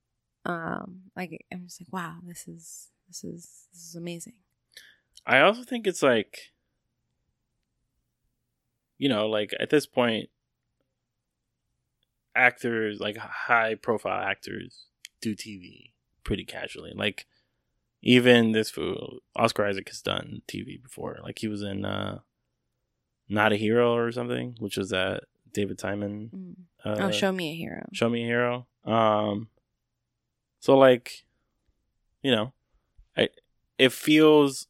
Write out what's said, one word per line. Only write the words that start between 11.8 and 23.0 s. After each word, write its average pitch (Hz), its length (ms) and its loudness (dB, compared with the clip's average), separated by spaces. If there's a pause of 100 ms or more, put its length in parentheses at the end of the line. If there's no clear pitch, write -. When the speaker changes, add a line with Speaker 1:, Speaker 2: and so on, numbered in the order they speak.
Speaker 2:
actors, 117 640 2
like, 107 160 -4
high 110 580 0
profile 98 480 -4
actors - 640 -8 (340)
do 110 140 -6
T 104 240 -14
V - 340 -20 (320)
pretty 98 200 -4
casually. - 500 -14
Like, 104 320 -6 (760)
even 120 500 8
this 110 180 0
fool, - 480 -8 (180)
Oscar 113 300 2
Isaac, 98 220 -6
has - 140 -16
done - 440 -6
T 50 160 -10
V 50 200 -14
before. - 400 -12
Like, - 160 -14
he 110 100 -6
was 104 140 -6
in, 98 220 -6
uh, 98 360 -6 (1080)